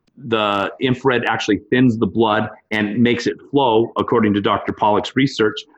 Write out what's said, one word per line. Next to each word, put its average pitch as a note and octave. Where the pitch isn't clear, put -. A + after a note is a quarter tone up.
the G#2
infrared B2+
actually G#2+
thins B2+
the A2+
blood A2
and G#2+
makes A#2+
it G2+
flow, A#2
according G#2+
to G#2
Doctor G#2
Pollack's G#2
research. C3